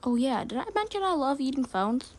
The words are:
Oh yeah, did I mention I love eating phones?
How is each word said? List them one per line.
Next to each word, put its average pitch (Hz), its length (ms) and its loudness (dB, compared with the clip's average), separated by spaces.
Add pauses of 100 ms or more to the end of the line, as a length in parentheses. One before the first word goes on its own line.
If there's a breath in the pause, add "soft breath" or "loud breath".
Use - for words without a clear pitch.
Oh 240 140 2
yeah, 247 280 2
did 214 140 -4
I 269 60 -2 (100)
mention 415 280 -2
I 381 120 2
love 277 260 0
eating 269 240 0
phones? 220 540 0